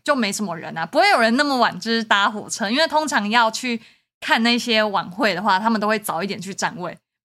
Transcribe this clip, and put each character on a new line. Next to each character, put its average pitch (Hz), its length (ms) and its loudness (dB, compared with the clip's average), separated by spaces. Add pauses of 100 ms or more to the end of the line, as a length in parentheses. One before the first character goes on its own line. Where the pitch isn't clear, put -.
就 294 100 2
没 220 160 0
什 208 140 -4
么 170 120 -6
人 156 220 -12
啊， 165 80 -4
不 285 140 2
会 403 100 6
有 311 100 4
人 226 160 4
那 294 60 2
么 285 140 0
晚 208 240 2
就 226 100 -6
是 226 140 0
搭 208 260 4
火 208 180 -8
车， 214 220 -6
因 254 80 0
为 320 80 4
通 302 220 0
常 214 200 -2
要 226 220 4
去 233 300 -4 (400)
看 277 240 2
那 240 120 4
些 226 280 2
晚 190 260 -2
会 196 240 0
的 180 80 -4
话， 208 160 2
他 220 100 0
们 220 120 2
都 208 80 0
会 220 100 0
早 175 240 -4
一 202 40 -4
点 190 140 -8
去 180 140 -12
占 - 240 -6
位， 170 180 -10 (280)